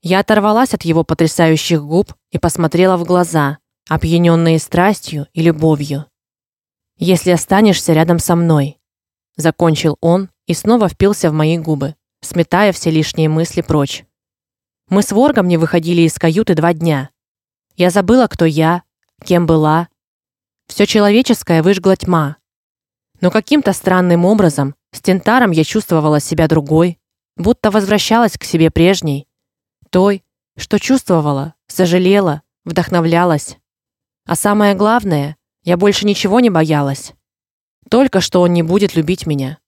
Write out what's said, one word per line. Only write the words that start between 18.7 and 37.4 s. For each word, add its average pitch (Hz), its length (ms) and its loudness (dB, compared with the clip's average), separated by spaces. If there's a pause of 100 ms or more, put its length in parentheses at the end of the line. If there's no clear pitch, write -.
кем 170 220 0
была. 160 440 0 (800)
Все - 180 0
человеческое 208 760 0
выжгла 190 340 2
тьма. 160 420 -4 (840)
Но 180 100 0
каким-то 220 420 0
странным 180 520 2
образом 170 500 0 (160)
с - 100 -20
Тентаром 214 500 2
я 160 120 2
чувствовала 151 560 0
себя 160 280 -2
другой, 160 520 0 (360)
будто 208 360 -2
возвращалась 214 680 0
к - 60 -16
себе 160 280 0
прежней, 165 560 0 (640)
той, 190 320 0 (340)
что - 220 -4
чувствовала, 156 720 -2 (140)
сожалела, 180 760 0 (240)
вдохновлялась. 170 920 -2 (680)
А 170 100 -4
самое 208 400 0
главное, 190 640 -2 (260)
я 175 140 0
больше 202 280 0
ничего 202 340 0
не 240 100 2
боялась. 151 640 -2 (760)